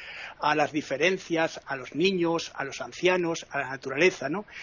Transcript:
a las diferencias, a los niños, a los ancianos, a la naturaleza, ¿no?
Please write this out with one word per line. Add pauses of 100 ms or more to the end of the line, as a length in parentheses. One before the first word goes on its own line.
(400)
a
las
diferencias,
a
los
niños,
a
los
ancianos,
a
la
naturaleza,
¿no? (180)